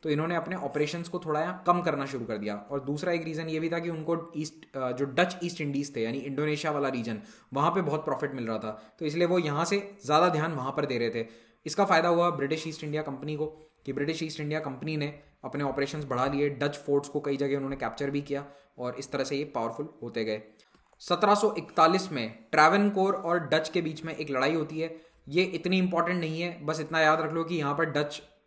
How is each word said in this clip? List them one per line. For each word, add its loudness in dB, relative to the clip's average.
तो -2
इन्होंने 2
अपने -2
operations -2
को -4
थोड़ा 0
यहाँ -4
कम 4
करना 0
शुरू -6
कर -4
दिया। -4
और -6
दूसरा -2
एक 0
reason -6
ये -2
भी 0
था -2
कि -4
उनको -4
East, -8
अ, -2
जो 0
Dutch 0
East -6
Indies -4
थे, 0
यानी 0
Indonesia -2
वाला 0
रीजन, -2
वहाँ 2
पे 0
बहुत -2
profit -2
मिल -4
रहा -2
था, -8
तो -4
इसलिए 2
वो 4
यहाँ 0
से -2
ज़्यादा 6
ध्यान 0
वहाँ -4
पर 0
दे -2
रहे 2
थे। -4
इसका 2
फ़ायदा 6
हुआ 6
British -2
East -10
India -2
Company -6
को -2
कि -6
British -2
East -8
India -2
Company -6
ने -4
अपने -4
operations -2
बढ़ा 0
लिए, 2
डच -2
forts 0
को -2
कई -2
जगह 2
उन्होंने -2
capture -4
भी -2
किया, -4
और -6
इस -10
तरह 0
से -2
ये 0
पावरफुल -4
होते -2
गए। -2
सत्रह 4
सौ 2
इकतालीस 4
में -4
Travancore 6
और 0
Dutch 0
के 0
बीच -6
में -8
एक -8
लड़ाई 2
होती -2
है। -8
ये 2
इतनी 0
important 2
नहीं -4
है, -6
बस -2
इतना 0
याद 6
रख -2
लो 0
कि -2
यहाँ 0
पर 2
Dutch -2